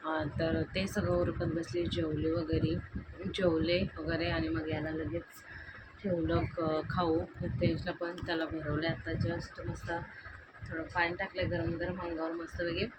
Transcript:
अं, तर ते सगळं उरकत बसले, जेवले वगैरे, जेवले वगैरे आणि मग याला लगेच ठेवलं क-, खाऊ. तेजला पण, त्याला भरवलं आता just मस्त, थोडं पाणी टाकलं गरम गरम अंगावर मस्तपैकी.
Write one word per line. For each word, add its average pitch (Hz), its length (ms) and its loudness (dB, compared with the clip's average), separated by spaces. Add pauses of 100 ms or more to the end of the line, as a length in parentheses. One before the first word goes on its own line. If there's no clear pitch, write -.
अं, 156 240 0
तर 165 340 2
ते 190 240 0
सगळं 175 300 2
उरकत 175 280 2
बसले, 165 400 0
जेवले 160 460 2
वगैरे, 160 440 2 (600)
जेवले 175 480 4 (160)
वगैरे 165 320 0
आणि 165 180 2
मग 160 200 0
याला 156 220 0
लगेच 160 320 -2 (800)
ठेवलं 170 420 4
क-, 160 460 0
खाऊ. 170 280 4 (240)
तेजला 165 500 2
पण, 175 240 -4 (100)
त्याला 165 180 2
भरवलं 151 440 0
आता 165 220 -4
just 165 600 -2
मस्त, - 200 -6 (800)
थोडं 165 120 -4
पाणी 170 320 2
टाकलं 185 360 0
गरम 170 260 2
गरम 180 240 -2
अंगावर 165 320 -2
मस्तपैकी. 185 540 -2 (120)